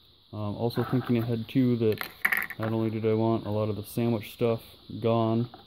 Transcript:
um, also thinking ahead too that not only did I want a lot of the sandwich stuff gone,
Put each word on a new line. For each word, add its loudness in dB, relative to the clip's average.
um, -4
also -2
thinking 0
ahead -2
too 4
that 2
not -2
only 0
did -2
I 4
want 2
a -4
lot 0
of -4
the -8
sandwich -2
stuff 0
gone, 2